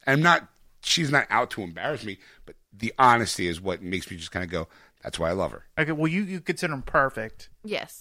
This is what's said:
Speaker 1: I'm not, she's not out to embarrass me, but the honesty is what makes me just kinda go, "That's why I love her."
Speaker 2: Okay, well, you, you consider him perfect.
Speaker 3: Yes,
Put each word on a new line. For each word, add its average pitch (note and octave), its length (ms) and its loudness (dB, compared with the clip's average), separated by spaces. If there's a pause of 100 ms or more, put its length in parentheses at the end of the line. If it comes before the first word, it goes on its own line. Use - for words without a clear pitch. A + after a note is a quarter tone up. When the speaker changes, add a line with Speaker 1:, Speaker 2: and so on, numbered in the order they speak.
Speaker 1:
I'm C3+ 160 4
not, E3+ 260 6 (360)
she's D#3+ 260 0
not C#3 200 2
out A#2 220 2
to G#2+ 120 -6
embarrass G2 420 -6
me, G2 140 -8 (260)
but - 100 -20 (160)
the A2+ 280 -6
honesty A#2 480 6
is E2+ 120 -2
what F2+ 220 -4
makes F#2 300 -6
me F#2 60 -10
just E2 140 -12
kinda F2+ 160 -4
go, D#2+ 200 -4 (340)
"That's - 160 -10
why E2 120 0
I F2 40 0
love F#2 180 -2
her." - 140 -18 (120)
Speaker 2:
Okay, D#3 140 0
well, D#3 160 0
you, F3 140 0
you F#3 180 -6
consider E3+ 340 -4
him C3 100 -8
perfect. C3 680 -2 (140)
Speaker 3:
Yes, - 380 -8